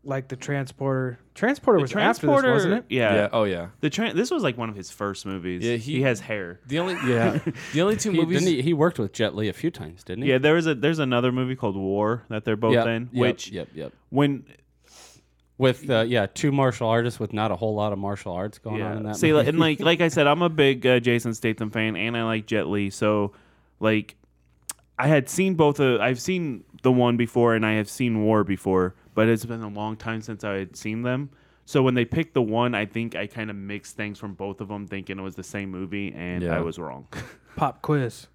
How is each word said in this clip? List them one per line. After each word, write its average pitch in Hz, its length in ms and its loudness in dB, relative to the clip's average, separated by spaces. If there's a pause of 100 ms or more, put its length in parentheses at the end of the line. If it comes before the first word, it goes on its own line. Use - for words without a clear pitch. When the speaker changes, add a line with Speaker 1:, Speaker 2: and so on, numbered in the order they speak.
Speaker 1:
like, 135 240 -6
the 131 80 -10
transporter? 131 840 -4 (160)
Transporter 240 420 2
Speaker 2:
The 147 40 4
Speaker 1:
was 127 120 -2
after 208 320 2
this, - 60 6
wasn't 277 120 6
Speaker 2:
Transporter, 220 340 4
Speaker 1:
it? 247 100 -8
Speaker 2:
yeah. 113 260 4
Speaker 3:
Yeah, 104 180 4
oh, 113 120 2
yeah. 90 240 -2 (120)
Speaker 2:
The 151 100 0
tran-, 220 240 -2
this 240 180 0
was, 302 100 0
like, 123 160 -2
one 113 100 -6
of 107 60 -10
his 95 160 -12
first 101 340 -6
movies. 90 400 -6
Speaker 3:
Yeah, 117 120 0
Speaker 2:
He 131 220 -4
Speaker 3:
he 131 40 0
Speaker 2:
has 123 160 2
hair. 95 480 -10
Speaker 3:
the 147 140 -2
only, 180 140 -4 (140)
yeah. 117 300 2 (180)
Speaker 2:
<laughs> - 160 -14
Speaker 3:
The 147 100 2
only 208 140 2
two 208 140 -4
Speaker 4:
He, 165 80 2
Speaker 3:
movies 165 220 2
Speaker 4:
didn't 175 160 2
he, 123 60 -2
he 165 120 2
worked 160 240 2
with 104 140 -2
Jet 107 240 -2
Li 107 120 -2
a 87 40 -4
few - 180 -4
times, 82 320 -14
didn't 101 220 -8
he? 139 60 2
Speaker 2:
Yeah, 131 80 4
there 151 160 4
was 165 120 2
a, 156 80 2
there's 151 240 0
another 127 320 2
movie 127 240 -2
called 101 220 -4
War 101 520 0
that 107 160 -6
they're 110 120 0
both 113 180 4
Speaker 4:
Yep, 113 140 4
Speaker 2:
in, 113 240 -4
Speaker 4:
yep, 123 80 -2
Speaker 2:
which 123 320 0
Speaker 4:
yep, 85 200 -10
yep. 73 200 -12 (180)
Speaker 2:
when 139 340 0 (1120)
Speaker 4:
With, 127 320 2
uh, 113 180 4
yeah, 113 200 2
two 143 260 0
martial 127 360 2
artists 117 320 2
with 107 120 -4
not 110 180 0
a 98 60 -2
whole 110 180 -2
lot 104 200 0
of 95 40 -6
martial 98 360 -6
arts 101 240 -8
going 113 220 -8
Speaker 2:
Yeah. 101 100 -4
Speaker 4:
on 107 80 -6
in 107 60 -8
that 107 120 -6
Speaker 2:
See, 160 160 2
Speaker 4:
movie. 147 120 6
Speaker 2:
li-, 127 40 2
and 160 100 0
like, 160 220 2
like 165 220 2
I 170 60 4
Speaker 4:
<laughs> 143 80 -2
Speaker 2:
said, 147 100 4
I'm 151 160 4
a 175 80 4
big, 139 360 4
uh, 123 140 6
Jason 117 320 2
Statham 110 380 -2
fan, 110 260 -2
and 113 200 -4
I 113 80 -2
like 110 220 -2
Jet 104 220 0
Li. 101 220 -2
So, 107 420 0 (480)
like, 110 360 0 (840)
I 127 100 0
had 147 200 4
seen 190 260 0
both 147 260 4
of, 127 200 4
I've 120 200 0
seen 165 440 -4 (180)
the 127 100 6
one 120 240 4
before, 117 380 4
and 110 100 2
I 110 100 2
have 107 140 0
seen 113 360 -2
War 107 200 4
before, 92 500 0 (200)
but 107 140 4
it's 113 160 2
been 117 180 -10
a 107 60 -12
long 107 280 -6
time 113 240 -8
since 110 240 -12
I 101 100 -4
had 95 220 -8
seen 110 260 -6
them. 127 280 -4 (340)
So 139 180 2
when 127 120 4
they 123 100 4
picked 160 300 -2
the 131 80 4
one, 117 320 0
I 104 120 -2
think 113 300 -6
I 101 100 -6
kinda 107 280 -10
mixed 101 420 -12
things 104 220 -8
from 101 160 -12
both 98 260 -10
of 98 80 -10
them, 101 180 -10
thinking 95 320 -10
it 95 40 -10
was 95 120 -10
the 92 80 -12
same 98 280 -10
movie, 95 420 -8
and 90 300 -6
Speaker 3:
Yeah. 85 140 0
Speaker 2:
I 87 40 0
was 85 180 -6
wrong. 69 280 -12 (260)
<laughs> - 240 -20
Speaker 1:
Pop - 260 -2
quiz. 135 520 -2